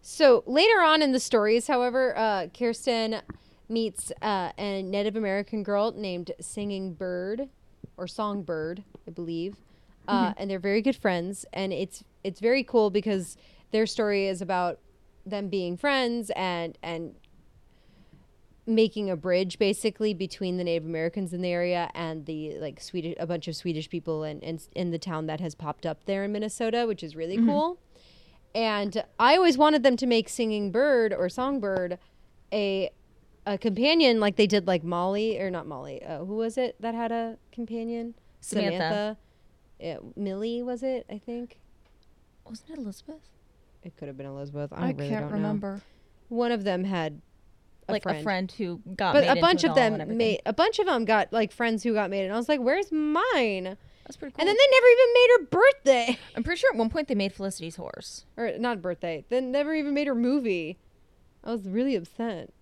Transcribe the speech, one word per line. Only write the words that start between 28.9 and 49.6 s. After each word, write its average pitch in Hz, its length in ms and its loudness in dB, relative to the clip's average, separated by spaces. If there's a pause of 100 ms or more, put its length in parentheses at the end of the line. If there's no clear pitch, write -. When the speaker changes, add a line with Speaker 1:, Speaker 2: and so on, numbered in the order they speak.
Speaker 1:
I 262 180 8
always 339 220 6
wanted 302 240 6
them 254 160 6
to 262 80 -2
make 226 240 2
Singing 214 420 -2
Bird 233 400 4
or 180 160 0
Songbird 196 680 -2 (520)
a, 196 380 0 (560)
a 202 140 -2
companion 240 640 4
like 208 160 2
they 208 100 6
did, 196 200 2
like, 180 160 0
Molly, 190 560 -2
or 190 120 -4
not 175 160 -8
Molly, 139 360 -12
uh, 156 220 -10
who 196 120 -8
was 226 200 -4
it 254 240 -2
that 226 140 -6
had 233 180 -4
a 226 240 -6 (160)
companion? 233 600 -8 (260)
Speaker 2:
Samantha. 202 380 -2
Speaker 1:
Samantha. 208 380 -2 (640)
Yeah, 160 180 -8 (180)
Millie, 208 440 -6
was 247 220 -8
it, 262 260 -4
I 208 100 -12
think? 240 420 -12 (840)
Speaker 2:
Wasn't - 260 -18
it 320 80 -12
Elizabeth? 269 420 -14 (640)
Speaker 1:
It 175 120 -18
could 143 120 -14
have 135 80 -14
been 139 100 -12
Elizabeth. 143 460 -10
I - 160 -4
Speaker 2:
I - 20 0
Speaker 1:
really 143 180 -6
Speaker 2:
can't - 120 -2
Speaker 1:
don't - 100 -8
know. 208 60 -4
Speaker 2:
remember. 202 460 -4 (480)
Speaker 1:
One 240 200 -2
of 220 140 -2
them 185 180 0
had 165 380 -4 (680)
a - 40 -4
Speaker 2:
Like, 214 100 -2
Speaker 1:
friend. 165 160 -4
Speaker 2:
a 147 60 -10
friend 185 340 -2
who 180 220 -6 (160)
got 208 160 0
Speaker 1:
But 294 80 8
Speaker 2:
made 254 80 4
Speaker 1:
a - 20 4
Speaker 2:
into 262 100 4
Speaker 1:
bunch 330 220 6